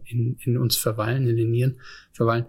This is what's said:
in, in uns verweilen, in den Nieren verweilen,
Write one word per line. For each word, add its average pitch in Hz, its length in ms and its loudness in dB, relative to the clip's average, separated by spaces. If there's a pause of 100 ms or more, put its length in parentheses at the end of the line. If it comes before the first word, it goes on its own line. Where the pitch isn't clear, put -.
in, 120 380 -2
in 123 140 2
uns 127 180 2
verweilen, 113 520 0
in 117 100 2
den 117 140 2
Nieren 127 280 0 (320)
verweilen, 117 380 2